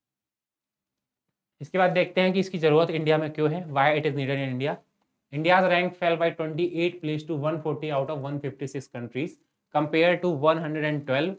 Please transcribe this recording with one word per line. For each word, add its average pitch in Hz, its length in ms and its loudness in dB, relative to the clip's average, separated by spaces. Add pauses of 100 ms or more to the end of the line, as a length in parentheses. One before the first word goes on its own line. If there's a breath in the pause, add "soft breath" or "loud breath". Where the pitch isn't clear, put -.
(1600)
इसके 151 180 -4
बाद 180 120 6
देखते 180 300 2
हैं 185 120 4
कि 190 80 2
इसकी 185 180 -4
ज़रूरत 160 320 4
इंडिया 156 280 2
में 156 120 -2
क्यों 151 220 0
है, 175 160 -6
why 147 320 2
it 151 60 -2
is 139 100 0
needed 139 200 -2
in 135 180 -4
India। 143 220 -4 (580)
India's 175 360 4
rank 180 320 0
fell 170 200 2
by 165 180 0
twenty-eight 170 640 -2
place 151 260 -4
to 156 140 -2
one 156 180 -2
forty 156 280 -4
out 139 200 -2
of 147 120 -6
one 143 180 -6
fifty-six 135 560 -8
countries 120 340 -6 (460)
compared 160 480 2
to 156 180 -2
one 160 160 2
hundred 156 260 -4
and 151 160 -2
twelve 147 380 -2